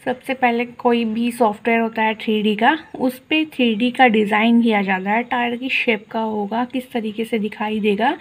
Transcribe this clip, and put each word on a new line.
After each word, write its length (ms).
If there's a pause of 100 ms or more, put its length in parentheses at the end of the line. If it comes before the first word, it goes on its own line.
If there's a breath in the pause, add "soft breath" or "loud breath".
सबसे 300
पहले 300
कोई 400
भी 280
सॉफ्टवेयर 480
होता 220
है 120
थ्री 280
डी 140
का, 220 (200)
उस 200
पे 260
थ्री 300
डी 160
का 160
design 560
किया 200
जाता 280
है, 120
टायर 340
की 120
shape 420
का 100
होगा, 440
किस 280
तरीके 320
से 140
दिखाई 420
देगा। 400